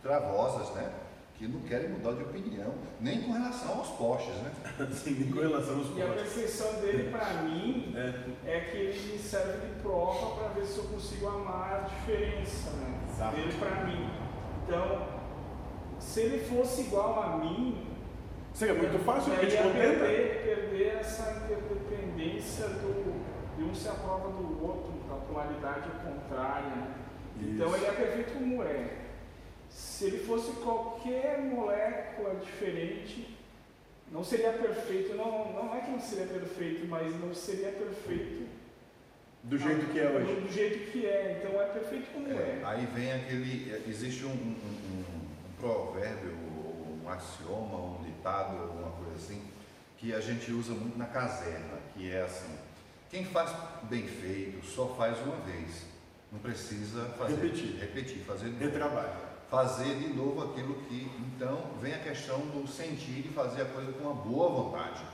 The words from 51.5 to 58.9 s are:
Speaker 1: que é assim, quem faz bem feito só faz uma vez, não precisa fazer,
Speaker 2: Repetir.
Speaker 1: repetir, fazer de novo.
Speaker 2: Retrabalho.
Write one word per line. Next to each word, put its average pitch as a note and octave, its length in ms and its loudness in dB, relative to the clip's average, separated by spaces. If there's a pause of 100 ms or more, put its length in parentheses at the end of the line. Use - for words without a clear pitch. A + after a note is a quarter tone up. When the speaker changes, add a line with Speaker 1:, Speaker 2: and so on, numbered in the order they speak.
Speaker 1:
que F#2 160 -4
é F#2 120 2
assim, E2+ 320 -6 (560)
quem F#3 120 -4
faz E3 280 2 (320)
bem A2+ 240 -2
feito F#2+ 580 -4
só B2+ 220 -2 (100)
faz A#2 220 4
uma C3 180 -2
vez, F2 480 -6 (460)
não G#2+ 80 -8
precisa G#2+ 640 -4 (120)
fazer, C#3 180 4
Speaker 2:
Repetir. - 440 0
Speaker 1:
repetir, G2+ 440 -4
fazer G2+ 220 -4
de A#2 80 -2
novo. B2+ 120 -2
Speaker 2:
Retrabalho. D3 640 0 (200)